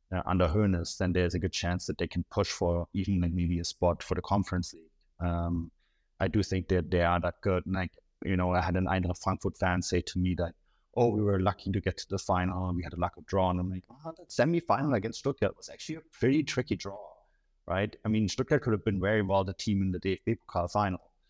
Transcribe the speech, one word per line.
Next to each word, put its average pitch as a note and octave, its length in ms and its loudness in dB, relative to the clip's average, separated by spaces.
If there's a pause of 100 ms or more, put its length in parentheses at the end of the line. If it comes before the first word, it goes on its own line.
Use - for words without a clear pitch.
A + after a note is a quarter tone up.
(160)
uh, F2+ 100 -2
under F2+ 220 4
Hoeneß, F2+ 500 2
then F2+ 140 0
there's F2 240 2
a F2+ 40 -2
good F2 140 -2
chance F2 320 -2
that D2+ 120 -4
they E2+ 100 -2
can - 240 -4
push - 180 0
for E2+ 440 0
even, G2 280 0
like, E2+ 120 2
maybe F2 260 0
a E2+ 40 -4
spot E2+ 380 0
for - 140 -4
the F2 60 0
Conference F#2 520 -2
League. E2 160 -20 (300)
Um, E2+ 520 -2 (480)
I - 80 2
do G#2 140 2
think F#2+ 280 -2
that F2 200 2
they F2 120 2
are F2 180 4
that F2 220 -4
good. F#2 240 0
And, F#2+ 100 -2
like, F#2 160 -4 (340)
you F#2+ 120 2
know, F2+ 160 2
I F2+ 80 4
had F2 140 0
an F#2 100 2
Eintracht F2+ 360 0
Frankfurt F#2+ 360 -2
fan F2+ 240 2
say F2 200 0
to - 180 -6
me F2+ 160 2
that, E2 180 -2 (420)
"Oh, A#2+ 140 4
we G#2+ 120 0
were G2+ 180 2
lucky F#2+ 320 0
to F#2+ 100 0
get - 160 -2
to - 120 -12
the G2 80 -2
final, F#2 500 0
and F2+ 100 -2
we F2 60 -2
had D#2+ 100 -10
a E2+ 60 -6
luck F2 180 -4
of E2 80 -20
draw." F#2 240 2
And F2+ 100 0
I'm F2+ 100 -2
like, F#2 200 -6
"Oh, D#3+ 260 -12
that - 140 -20
semifinal C#3+ 640 2
against A2 240 -4
Stuttgart A#2+ 380 -2
was - 120 -18
actually - 260 -10
a D#3+ 60 -12 (100)
pretty C#3 320 2
tricky - 320 -4
draw, G2 240 -10 (680)
right?" G2 280 -2 (100)
I - 20 -2
mean, A2 220 2
Stuttgart C3 320 0
could A2 120 0
have G2+ 120 -2
been G2+ 160 2
very G#2+ 220 2
well G2 200 2
the F#2 100 -4
team G2+ 280 0
in G2 100 0
the F2+ 80 -4
D F#2+ 140 0
F F2 120 -4
B F2+ 100 0
Pokal - 360 -4
final G2+ 400 -2 (180)